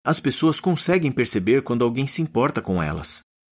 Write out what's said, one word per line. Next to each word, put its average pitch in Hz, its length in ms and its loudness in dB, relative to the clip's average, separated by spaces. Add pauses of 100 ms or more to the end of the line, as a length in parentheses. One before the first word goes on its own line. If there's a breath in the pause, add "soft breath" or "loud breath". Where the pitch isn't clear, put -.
As 151 180 0
pessoas 147 420 2
conseguem 170 500 0
perceber 117 500 2
quando 123 220 -2
alguém 120 240 0
se - 140 0
importa 147 400 -2
com 92 200 -2
elas. 78 380 -4 (320)